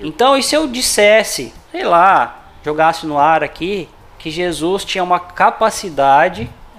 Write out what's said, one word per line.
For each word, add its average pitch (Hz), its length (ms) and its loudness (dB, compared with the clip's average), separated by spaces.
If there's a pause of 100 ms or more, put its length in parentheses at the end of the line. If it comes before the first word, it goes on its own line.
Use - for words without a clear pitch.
Então, 233 360 0
e 254 60 0
se - 140 -2
eu 311 100 0
dissesse, 214 840 0 (180)
sei 339 140 -10
lá, 175 560 2 (240)
jogasse 160 420 -2
no 147 120 -4
ar 156 260 2
aqui, 175 440 -8 (300)
que 160 120 -12
Jesus 175 540 -4
tinha 185 200 -4
uma 180 160 0
capacidade, 180 1300 0 (300)